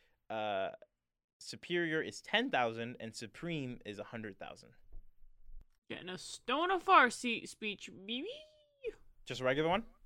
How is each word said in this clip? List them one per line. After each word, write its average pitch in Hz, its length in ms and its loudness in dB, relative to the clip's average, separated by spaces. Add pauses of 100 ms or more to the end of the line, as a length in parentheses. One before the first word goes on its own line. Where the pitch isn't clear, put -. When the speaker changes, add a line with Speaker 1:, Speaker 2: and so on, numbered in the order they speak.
(280)
Speaker 1:
Uh, 104 420 0 (680)
superior 165 640 0
is 101 200 -8
ten 233 280 2
thousand, 117 480 2
and 113 160 -10
supreme 131 680 -6
is 101 160 -8
a - 40 -8
hundred 107 320 -8
thousand. - 340 -14 (1160)
Speaker 2:
Getting 170 200 -8
a 185 100 -6
stone 320 540 0
of 349 100 2
far 311 280 10
se-, - 360 -2
speech, - 420 -6 (160)
baby. 247 220 -4 (960)
Speaker 1:
Just 123 160 -6
a 127 40 0
regular 139 240 4
one? 196 140 2 (240)